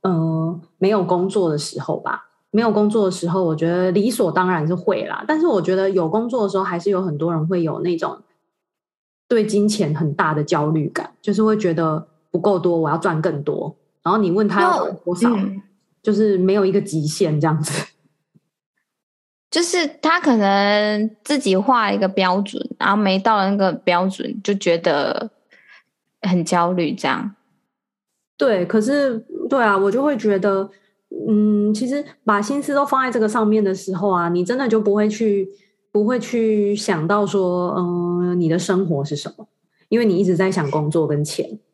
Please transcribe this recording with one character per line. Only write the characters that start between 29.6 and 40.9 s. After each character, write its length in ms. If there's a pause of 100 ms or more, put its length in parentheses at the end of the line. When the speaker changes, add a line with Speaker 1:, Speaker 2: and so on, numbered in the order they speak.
Speaker 1:
啊， 160
我 140
就 100
会 160
觉 220
得， 320 (580)
嗯， 460
其 140
实 160 (180)
把 180
心 220
思 100
都 140
放 160
在 80
这 80
个 100
上 160
面 200
的 100
时 220
候 140
啊， 180
你 160
真 120
的 120
就 120
不 140
会 140
去， 400 (420)
不 140
会 160
去 560
想 320
到 180
说， 500
嗯， 640
你 100
的 80
生 300
活 180
是 120
什 200
么， 120 (400)
因 100
为 60
你 140
一 60
直 120
在 160
想 180
工 180
作 160